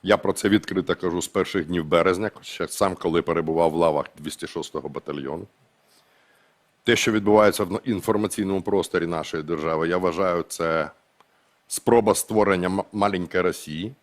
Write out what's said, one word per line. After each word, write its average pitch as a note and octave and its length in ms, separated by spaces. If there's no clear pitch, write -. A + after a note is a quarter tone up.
Я G2+ 140
про G2 160
це - 160
відкрито F#2 480
кажу F2 260
з - 60
перших F#2 380
днів E2+ 180
березня, F#2 460
ще - 280
сам, F#2+ 260
коли E2 280
перебував E2 480
в D2+ 40
лавах D#2+ 320
двісті D2+ 280
шостого D2+ 420
батальйону. D2 580
Те, A#2 120
що - 160
відбувається G#2 520
в F2+ 200
інформаційному G2+ 800
просторі F#2 440
нашої D#2+ 360
держави, D#2+ 460
я F2+ 100
вважаю, F2 500
це D#2+ 420
спроба A2+ 460
створення G2 520
м-, F#2+ 260
маленької F#2+ 500
Росії. F2 600